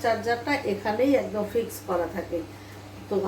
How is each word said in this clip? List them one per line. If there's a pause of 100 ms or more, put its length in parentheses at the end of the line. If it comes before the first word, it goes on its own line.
চার্জারটা (180)
এখানেই (100)
একদম (100)
ফিক্স (120)
করা
থাকে। (720)
তো (120)